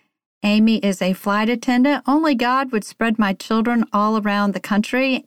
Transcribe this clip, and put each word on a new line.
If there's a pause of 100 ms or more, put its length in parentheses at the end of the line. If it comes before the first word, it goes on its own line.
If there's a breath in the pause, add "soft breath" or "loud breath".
(440)
Amy
is
a
flight
attendant.
Only
God
would
spread
my
children
all
around
the
country